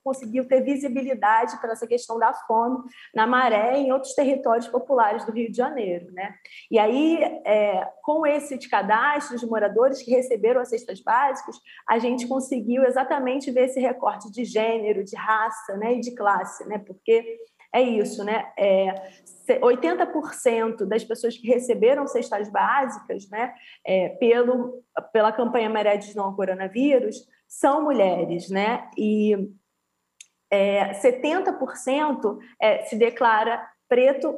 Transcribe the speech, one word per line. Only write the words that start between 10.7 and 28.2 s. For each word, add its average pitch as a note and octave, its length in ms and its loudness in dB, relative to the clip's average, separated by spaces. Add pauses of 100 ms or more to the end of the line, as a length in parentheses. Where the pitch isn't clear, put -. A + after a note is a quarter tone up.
básicas, C4 540 0 (340)
a A3+ 80 4
gente B3 300 0
conseguiu B3+ 560 0
exatamente C4 680 0
ver B3+ 160 4
esse C4 140 -2
recorte B3+ 520 -2
de A3+ 140 -6
gênero, G#3+ 580 0
de G3 120 -10
raça, A3 600 -2
né, A3 200 0
e A3+ 60 -4
de A#3+ 120 -8
classe, G3 540 -2
né? G#3 100 -6
Porque A3+ 640 -2 (340)
é B3 80 4
isso, G#3+ 420 0
né? G#3+ 340 -4
É, F#3+ 360 2 (520)
se-, - 160 2
oitenta E4 460 2
por D4+ 260 -6
cento A3+ 520 0
das G#3+ 180 -2
pessoas A#3 340 -4
que A3 100 -10
receberam B3 600 2
cestas A3 420 -4
básicas, G#3 800 -2
né, A#3 240 -6 (320)
é, F#3 240 2
pelo, B3 720 2 (300)
pela G#3+ 200 4
campanha A#3 380 -2
Maré G#3 280 0
Diz G3+ 180 -10
Não G3+ 100 -4
ao G3 100 -6
Coronavírus F#3+ 920 -2 (200)
são D4+ 360 0
mulheres, F3+ 680 0